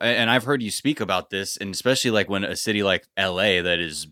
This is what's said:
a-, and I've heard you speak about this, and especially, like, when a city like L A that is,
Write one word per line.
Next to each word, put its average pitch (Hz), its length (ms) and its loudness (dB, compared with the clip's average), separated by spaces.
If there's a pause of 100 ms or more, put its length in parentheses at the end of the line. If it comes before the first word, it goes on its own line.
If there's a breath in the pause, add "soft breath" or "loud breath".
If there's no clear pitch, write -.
a-, - 40 0
and 117 240 2
I've 123 160 4
heard 139 160 -2
you 107 100 -6
speak - 280 -2
about 95 300 -2
this, 98 280 -6
and 98 160 -6
especially, 127 380 0
like, 104 180 2
when 98 140 -2
a 90 120 -4
city 104 280 0
like 92 320 0
L 95 240 0
A 95 220 4
that 87 180 0
is, 78 320 -6